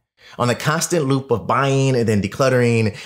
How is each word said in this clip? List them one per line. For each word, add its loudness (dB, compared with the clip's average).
on 0
the 0
constant -2
loop -2
of -2
buying 2
and 2
then 2
decluttering, 2